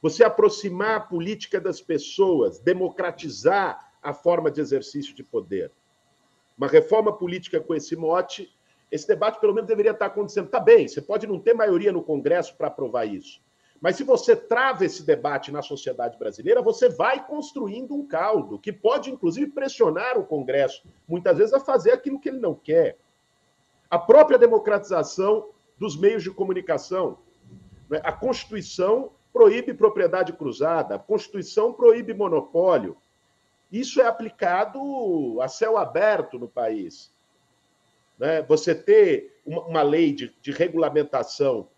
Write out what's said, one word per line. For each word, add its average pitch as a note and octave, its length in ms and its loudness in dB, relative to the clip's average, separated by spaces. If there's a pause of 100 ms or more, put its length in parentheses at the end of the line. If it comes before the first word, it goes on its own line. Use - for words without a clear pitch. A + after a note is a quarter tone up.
Você D#3+ 240 4
aproximar G#3 720 0
a G#3+ 40 -4
política F#3 600 -8
das F3 180 -6
pessoas, D3+ 800 0
democratizar F3 1300 -2 (100)
a C#3+ 120 -8
forma E3 360 0
de D3 120 -6
exercício C#3 520 -6
de G#2+ 80 -20
poder. F#2+ 480 -8 (880)
Uma C#3 120 -4
reforma F#3+ 440 4
política F3 480 -6
com E3 140 -6
esse D3+ 220 -8
mote, F3 540 -4 (400)
esse D3+ 160 -8
debate G#3 340 -2
pelo G#3 120 2
menos G#3 160 -4
deveria G#3 240 2
estar G#3 140 -4
acontecendo. G3 420 -6
Tá B3+ 120 -2
bem, A3 280 6
você - 140 -10
pode G3+ 240 -6
não G3+ 120 -6
ter A3+ 140 2
maioria G#3 400 2
no E3 100 -4
Congresso D3+ 540 -2
pra D3+ 120 -6
aprovar B2 360 -6
isso, G2+ 360 -12 (400)
mas F3 160 -2
se C#4 80 -8
você A#3+ 320 4
trava B3 480 -2
esse - 180 -6
debate D3 480 -2
na D3 120 -10
sociedade B2+ 560 -8
brasileira, C3 420 0
você A3+ 300 2
vai C4+ 360 -4
construindo C4 680 -10
um C#4+ 120 -8
caldo D#3+ 520 -4
que G3+ 120 -10
pode, C4+ 400 -2
inclusive, B3+ 420 -4
pressionar A#3 680 -2
o F#3+ 80 -4
Congresso, C3+ 560 -2 (260)
muitas F3 300 0
vezes, A3 160 2
a C4+ 60 4
fazer A#3 320 2
aquilo C4+ 280 -2
que - 80 -6
ele C4 120 -8
não F3+ 140 -2
quer. D#3 440 0 (880)
A F3 100 0
própria C#4 400 8
democratização G#3 1120 2 (300)
dos F3 180 -6
meios G3+ 260 2
de F3+ 80 -8
comunicação, F#3 840 -4 (720)
né? D3+ 160 -4
A - 80 -4
Constituição A3 1000 -4 (200)
proíbe A#3 400 6
propriedade F#3 640 2
cruzada, D3+ 640 -2
a - 20 -8
Constituição G#3+ 720 -2
proíbe A#3 400 4
monopólio, E3 840 0 (720)
isso B3+ 300 -4
é B3 60 6
aplicado A3 1300 -4
a C3 80 -2
céu A3 300 0
aberto F3+ 600 -2
no A#2+ 100 -12
país. A2 640 -6 (1080)
Né? D3+ 240 -2
Você D#3 320 2
ter G3 720 4
uma, D#3+ 160 -8
uma E3 200 -2
lei D3+ 300 2
de, C3 200 -10 (100)
de - 80 -10
regulamentação C#3+ 1300 -2